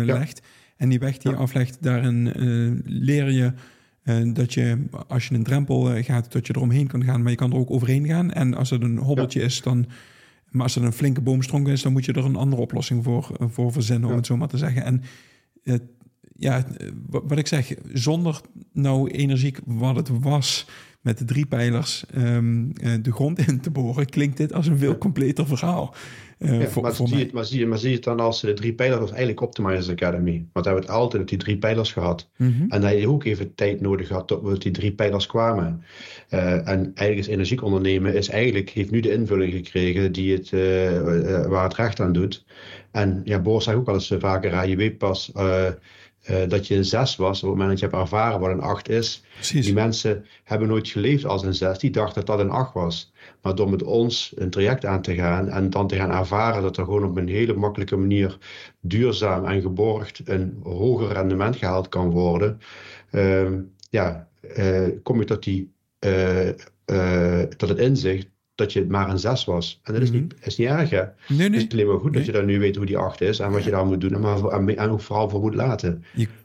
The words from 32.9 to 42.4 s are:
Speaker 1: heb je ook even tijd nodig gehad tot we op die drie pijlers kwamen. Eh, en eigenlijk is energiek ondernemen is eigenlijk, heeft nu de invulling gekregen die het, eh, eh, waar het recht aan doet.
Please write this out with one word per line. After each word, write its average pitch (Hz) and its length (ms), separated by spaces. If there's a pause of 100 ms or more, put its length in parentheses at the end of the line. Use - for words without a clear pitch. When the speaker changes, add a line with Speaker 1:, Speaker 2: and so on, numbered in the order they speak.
Speaker 1:
heb 101 100
je 104 80
ook 139 160
even 101 300
tijd 101 260
nodig 98 260
gehad 92 220
tot 101 140
we 101 120
op 92 80
die 95 100
drie 95 200
pijlers 101 340
kwamen. 101 560 (460)
Eh, 90 240 (160)
en 95 100 (160)
eigenlijk 104 240
is 98 80
energiek 98 360
ondernemen 95 520
is 101 140
eigenlijk, 117 420
heeft 101 200
nu 113 100
de 110 120
invulling 101 400
gekregen 90 600
die 95 240
het, 92 160
eh, 92 880
eh, - 60
waar 92 180
het 92 100
recht 113 260
aan 90 120
doet. 92 320 (460)